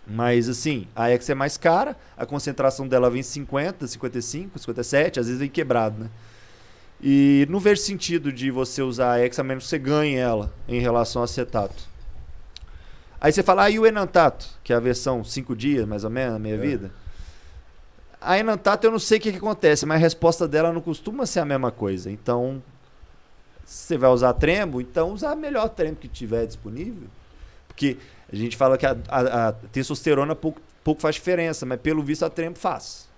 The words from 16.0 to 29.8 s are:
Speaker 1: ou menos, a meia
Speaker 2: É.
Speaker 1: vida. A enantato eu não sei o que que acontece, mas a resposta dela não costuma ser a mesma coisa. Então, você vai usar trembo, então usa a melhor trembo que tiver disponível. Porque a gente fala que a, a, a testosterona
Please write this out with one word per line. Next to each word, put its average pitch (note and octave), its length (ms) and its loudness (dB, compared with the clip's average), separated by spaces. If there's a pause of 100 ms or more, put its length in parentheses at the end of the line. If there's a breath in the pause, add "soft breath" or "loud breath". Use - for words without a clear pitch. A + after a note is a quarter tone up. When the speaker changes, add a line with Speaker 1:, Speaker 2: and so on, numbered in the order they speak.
Speaker 1:
ou G#2+ 60 -4
menos, A#2+ 260 -4
a G#2+ 40 -6
meia G#2+ 160 -4
Speaker 2:
É. - 20 -4
Speaker 1:
vida. A#2 340 -4 (1300 soft breath)
A F#3 180 0
enantato G#3 460 0
eu A3+ 80 6
não A3 80 0
sei A3 180 4
o G#3+ 40 0
que G#3+ 100 -2
que F#3 60 -8
acontece, E3+ 480 2
mas D#3 120 0
a - 20 6
resposta E3 480 4
dela D#3 240 2
não E3 100 -4
costuma G#3+ 440 -6
ser F#3 140 -2
a D3+ 60 0
mesma C3 260 0
coisa. F#2+ 400 -4
Então, B2 500 -4 (1040)
você - 320 -6
vai B2+ 140 6
usar B2 220 6
trembo, D#3 460 0
então E3 320 -2
usa B3 180 -4
a D4+ 60 -2
melhor C#4+ 340 -2
trembo D#3 260 -4
que - 120 -18
tiver A2+ 380 -4
disponível. C3 640 -12 (600 soft breath)
Porque C3+ 300 -2 (340 loud breath)
a G2 40 -10
gente A2+ 200 -4
fala C3 220 4
que C#3 80 0
a, C3 100 2 (120)
a, B2 420 2
a - 40 0
testosterona C#3 840 0